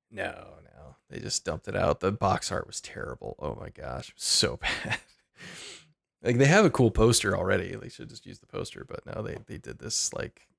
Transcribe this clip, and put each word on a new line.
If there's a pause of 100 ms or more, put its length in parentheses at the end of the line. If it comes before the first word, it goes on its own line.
(100)
No, (200)
no. (140)
They
just
dumped
it
out.
The
box
art
was
terrible.
Oh
my
gosh.
So
<laughs>
bad. (1200)
Like,
they
have
a
cool
poster
already.
They
should
just
use
the
poster,
but
no,
they,
they
did
this,
like, (100)